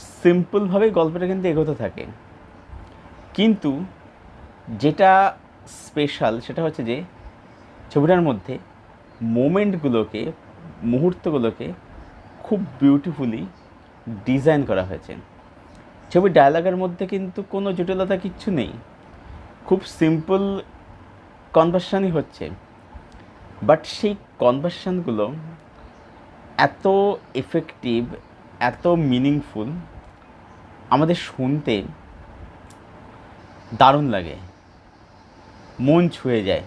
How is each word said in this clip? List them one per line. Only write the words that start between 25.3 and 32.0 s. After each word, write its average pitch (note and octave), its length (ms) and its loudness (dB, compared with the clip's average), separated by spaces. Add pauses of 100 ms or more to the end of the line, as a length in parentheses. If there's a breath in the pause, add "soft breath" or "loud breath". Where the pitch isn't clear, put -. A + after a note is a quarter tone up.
এত - 300 0 (460)
এফেক্টিভ, B2+ 680 -4 (560)
এত B2 280 -2
মিনিংফুল, C#3 840 0 (1200)
আমাদের D#3+ 260 0
শুনতে B2+ 680 -4 (1900)